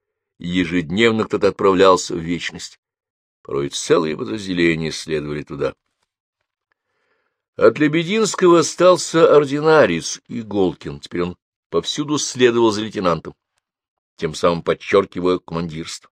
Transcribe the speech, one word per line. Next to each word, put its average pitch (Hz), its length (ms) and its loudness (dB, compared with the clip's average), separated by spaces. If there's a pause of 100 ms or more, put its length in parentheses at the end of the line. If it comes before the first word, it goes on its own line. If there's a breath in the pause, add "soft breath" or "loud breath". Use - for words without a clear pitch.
(380)
и 85 100 -10
ежедневно 90 760 0
кто-то 101 240 0
отправлялся 92 680 2
в - 20 -6
вечность. 82 640 -10 (640)
Порой 71 260 -4
целые 80 480 0
подразделения 87 760 -2
следовали 73 540 -6
туда. 69 300 -8 (1800)
От 117 240 4
Лебединского 170 800 2
остался 165 760 4
ординарец 147 880 2
Иголкин, 98 720 -4
теперь - 240 -8
он 87 140 -6 (340)
повсюду 147 480 -4
следовал 120 540 2
за 104 100 -6
лейтенантом, 92 540 -4 (800)
тем 78 180 -6
самым 85 300 -2
подчёркивая 90 760 0
командирство. 82 760 -12